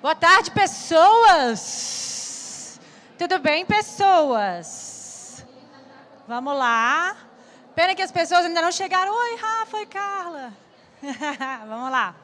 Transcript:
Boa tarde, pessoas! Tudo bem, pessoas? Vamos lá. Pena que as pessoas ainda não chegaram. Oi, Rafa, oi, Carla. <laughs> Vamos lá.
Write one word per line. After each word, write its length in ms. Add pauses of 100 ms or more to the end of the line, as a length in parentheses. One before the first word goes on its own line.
Boa 120
tarde, 380
pessoas! 2250 (400)
Tudo 220
bem, 260
pessoas? 1800 (840)
Vamos 300
lá. 580 (580)
Pena 220
que 60
as 100
pessoas 320
ainda 180
não 80
chegaram. 460
Oi, 220
Rafa, 400
oi, 80
Carla. 680 (500)
<laughs> 680
Vamos 200
lá. 240 (100)